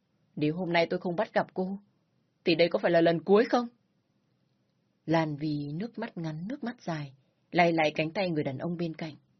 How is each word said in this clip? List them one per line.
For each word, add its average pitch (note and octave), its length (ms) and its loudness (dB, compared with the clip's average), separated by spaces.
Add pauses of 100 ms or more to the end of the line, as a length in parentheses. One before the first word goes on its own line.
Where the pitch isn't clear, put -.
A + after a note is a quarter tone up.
(360)
Nếu D3+ 200 0
hôm F3 160 -6
nay E3+ 180 4
tôi F3+ 100 -2
không F3+ 160 -4
bắt - 180 -4
gặp G3 200 2
cô, F#3+ 240 -4 (680)
thì E3+ 100 4
đây E3+ 140 4
có - 100 0
phải F3+ 120 2
là E3+ 100 6
lần E3+ 240 4
cuối G#3 200 6
không?" A#3+ 240 0 (1400)
Lan D#3+ 300 0
Vi D3 360 -6
nước G3+ 260 -10
mắt A3+ 200 -10
ngắn D#3+ 300 -8
nước C#4 160 -10
mắt A#3+ 180 -10
dài, D3+ 300 -8 (400)
lay E3+ 200 6
lay D#3 220 4
cánh G#3 160 -2
tay F#3 200 -2
người D3+ 140 0
đàn C3+ 140 -4
ông E3+ 180 -4
bên E3 180 -4
cạnh. D#3 200 -12 (240)